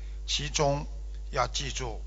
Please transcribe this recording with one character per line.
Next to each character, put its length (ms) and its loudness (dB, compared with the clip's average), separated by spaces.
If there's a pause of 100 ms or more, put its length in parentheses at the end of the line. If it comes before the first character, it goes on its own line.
(260)
其 220 2
中 380 4 (440)
要 160 4
记 240 -2
住 360 -4